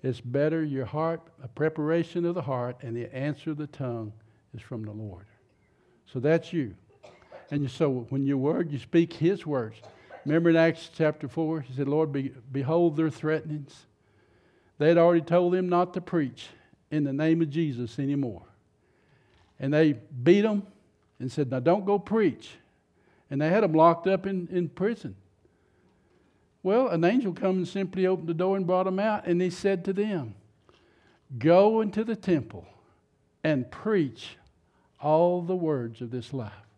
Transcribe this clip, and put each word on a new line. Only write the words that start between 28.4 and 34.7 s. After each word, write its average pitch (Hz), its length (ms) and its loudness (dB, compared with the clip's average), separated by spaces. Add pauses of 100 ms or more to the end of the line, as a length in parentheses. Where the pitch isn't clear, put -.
and 190 120 -2
brought 185 200 2
'em 190 120 -2
out, 208 280 -2
and 175 140 2
he 180 80 0
said 185 380 -2
to 196 80 -2
them, 185 400 -4 (1040)
"Go 190 420 6
into 214 240 -2
the 226 120 -4
temple 151 500 -4 (760)
and 139 280 -2
preach 170 640 -4 (640)